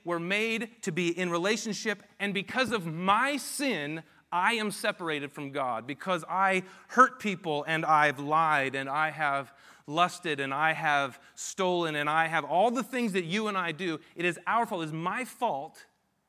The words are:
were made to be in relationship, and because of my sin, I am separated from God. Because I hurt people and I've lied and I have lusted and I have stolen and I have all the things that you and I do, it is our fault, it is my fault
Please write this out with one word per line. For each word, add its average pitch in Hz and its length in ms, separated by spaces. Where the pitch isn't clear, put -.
were 170 140
made 214 640
to - 80
be 170 260
in 180 140
relationship, 208 720
and 202 160
because 226 380
of 214 120
my 196 520
sin, 165 680
I 185 220
am 214 180
separated 160 580
from 139 220
God. 127 340
Because 160 420
I 185 360
hurt - 320
people 165 480
and 160 160
I've 151 340
lied 147 560
and 135 140
I 156 220
have 143 420
lusted 160 540
and 139 120
I 156 200
have 147 480
stolen 175 580
and 147 160
I 160 160
have 160 180
all 180 280
the 247 100
things 240 300
that 185 120
you 202 220
and 208 100
I 175 140
do, 160 300
it 170 80
is 175 120
our 220 180
fault, 202 160
it 160 40
is 151 60
my 185 320
fault 156 600